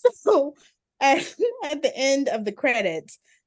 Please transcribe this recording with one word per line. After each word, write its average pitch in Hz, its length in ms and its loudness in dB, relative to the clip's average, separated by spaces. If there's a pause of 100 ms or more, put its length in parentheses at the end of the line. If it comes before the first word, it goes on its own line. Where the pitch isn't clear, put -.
(220)
So 294 320 2 (460)
at, 277 180 4 (320)
<laughs> 480 140 -8
at 294 180 -6
the 269 120 0
end 269 360 0
of 220 160 -4
the 208 60 -6
credits, 202 680 -2 (280)